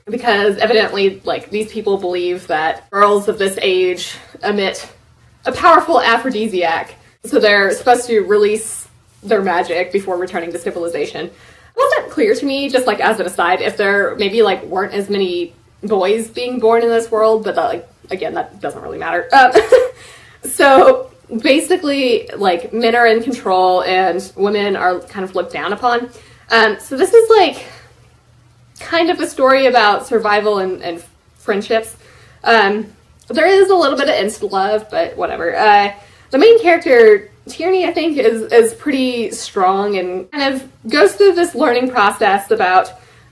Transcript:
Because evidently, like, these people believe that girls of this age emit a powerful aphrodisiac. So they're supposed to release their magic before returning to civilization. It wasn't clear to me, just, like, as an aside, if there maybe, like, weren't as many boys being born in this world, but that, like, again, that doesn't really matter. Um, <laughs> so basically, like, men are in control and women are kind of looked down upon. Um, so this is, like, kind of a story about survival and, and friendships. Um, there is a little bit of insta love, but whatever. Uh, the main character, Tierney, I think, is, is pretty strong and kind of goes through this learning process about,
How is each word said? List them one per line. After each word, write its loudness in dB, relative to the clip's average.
Because -2
evidently, 0
like, -6
these -6
people -4
believe -4
that -4
girls 2
of -4
this -4
age -2
emit -4
a -4
powerful 2
aphrodisiac. -4
So -2
they're 2
supposed 0
to 2
release 0
their -2
magic -2
before -2
returning -6
to -10
civilization. -6
It -20
wasn't 0
clear 0
to -4
me, -4
just, 0
like, -2
as 0
an -4
aside, -2
if -4
there 0
maybe, 0
like, 0
weren't -6
as -6
many -4
boys 0
being -8
born 2
in 2
this 0
world, 2
but -4
that, 0
like, -6
again, -8
that -10
doesn't -10
really -12
matter. -4
Um, 6
<laughs> -16
so 4
basically, 0
like, -2
men 0
are 4
in 2
control 0
and -2
women -2
are 0
kind -10
of -12
looked -4
down -6
upon. -2
Um, 2
so -10
this 0
is, 6
like, 2
kind 0
of -4
a -6
story 2
about 2
survival 0
and, -6
and -10
friendships. -4
Um, 2
there 0
is 4
a 6
little 2
bit -2
of 0
insta -4
love, -2
but -4
whatever. -4
Uh, 2
the 0
main 8
character, 4
Tierney, -2
I -2
think, -2
is, 0
is 4
pretty -4
strong -2
and -6
kind -2
of -10
goes 2
through 4
this -2
learning 0
process 0
about, 2